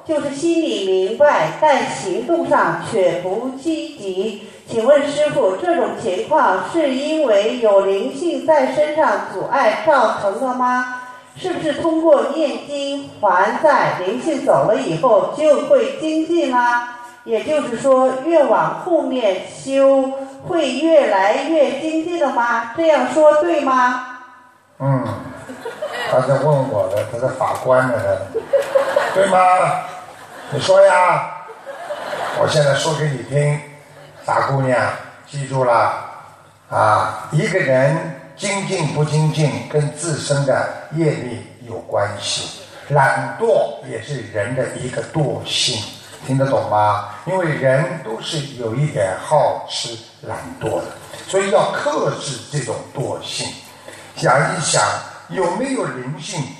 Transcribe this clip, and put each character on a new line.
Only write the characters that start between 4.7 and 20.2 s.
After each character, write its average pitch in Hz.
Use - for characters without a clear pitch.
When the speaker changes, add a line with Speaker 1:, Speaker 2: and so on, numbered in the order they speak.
Speaker 1:
问 277
师 294
父， 214
这 349
种 233
情 185
况 233
是 285
因 302
为 220
有 202
灵 196
性 311
在 277
身 302
上 262
阻 190
碍 247
造 269
成 202
的 254
吗？ 247
是 359
不 285
是 302
通 320
过 285
念 294
经 277
还 208
债， 254
灵 233
性 277
走 -
了 208
以 190
后 -
就 277
会 262
精 320
进 320
吗？ 240
也 226
就 302
是 226
说， 262
越 320
往 208
后 320
面 226
修， 269